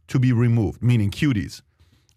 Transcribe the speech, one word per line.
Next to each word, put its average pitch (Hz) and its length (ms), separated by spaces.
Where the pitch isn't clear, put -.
to - 120
be 127 120
removed," 117 500
meaning 117 300
Cuties. 120 500